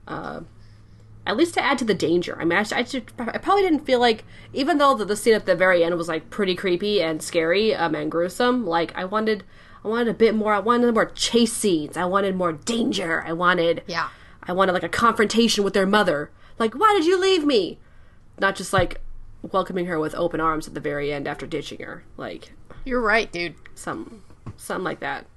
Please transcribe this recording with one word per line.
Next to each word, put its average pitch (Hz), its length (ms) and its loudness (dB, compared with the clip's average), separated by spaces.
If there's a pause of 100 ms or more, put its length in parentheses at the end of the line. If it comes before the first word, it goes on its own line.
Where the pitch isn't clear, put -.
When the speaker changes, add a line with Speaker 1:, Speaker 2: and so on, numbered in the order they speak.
Speaker 1:
Uh, 143 320 -10 (840)
at 208 100 -2
least 339 180 0
to 370 80 0
add 269 160 2
to 254 60 -2
the 214 100 2
danger. 170 460 0
I - 40 -6
mean, 170 120 2
I, 214 160 2
I, 247 120 0
should, - 340 -8
I 240 200 -6
probably 392 240 2
didn't 330 220 2
feel 254 140 2
like, 233 260 2 (280)
even 285 260 0
though 277 160 6
the, 214 100 -2
the 208 120 -2
scene 220 180 4
at 208 100 0
the 180 120 4
very 185 260 4
end 170 140 2
was, 165 120 -4
like, 160 220 -6
pretty 185 240 -2
creepy 190 480 0
and 160 180 -2
scary, 175 540 2
um, 165 220 0
and 151 140 -4
gruesome, 233 540 0
like, 165 320 -2
I 180 100 -4
wanted, 214 360 -2 (420)
I 208 40 -4
wanted 233 200 0
a 202 60 0
bit 220 220 4
more, 214 180 2
I 202 60 2
wanted 240 340 4
more 202 120 4
chase - 460 2
scenes, 160 440 0
I 170 80 -2
wanted 190 320 0
more 175 160 0
danger, 165 760 -2
I 160 60 -6
wanted, 170 560 2
Speaker 2:
Yeah. 165 220 -6 (340)
Speaker 1:
I 180 80 -6
wanted, 185 220 4
like, 170 100 -2
a 175 40 -6
confrontation 220 760 2
with 196 100 -2
their 190 120 4
mother. 180 440 2 (300)
Like, 226 140 0
"Why 415 220 4
did 320 100 2
you 370 140 4
leave 370 240 2
me?" 233 360 0 (580)
Not 196 160 0
just, - 180 -8
like, 180 280 0 (420)
welcoming 180 440 -2
her 170 120 -4
with 156 160 -4
open 160 260 -2
arms 160 280 -2
at - 60 -16
the 147 60 -8
very 143 320 -4
end 143 140 -6
after 147 220 -8
ditching - 320 -10
her. - 240 -14 (120)
Like, - 360 -14 (320)
Speaker 2:
You're 247 160 -2
right, 220 320 0
dude. 170 240 -6 (180)
Speaker 1:
some, 175 480 -12 (340)
something 190 280 -8
like - 160 -6
that. 139 260 -8 (100)